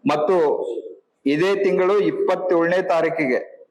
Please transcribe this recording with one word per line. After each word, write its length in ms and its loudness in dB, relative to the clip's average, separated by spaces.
ಮತ್ತು 240 0
ಇದೇ 180 0
ತಿಂಗಳು 320 2
ಇಪ್ಪತ್ತೇಳನೇ 680 0
ತಾರೀಕಿಗೆ 500 0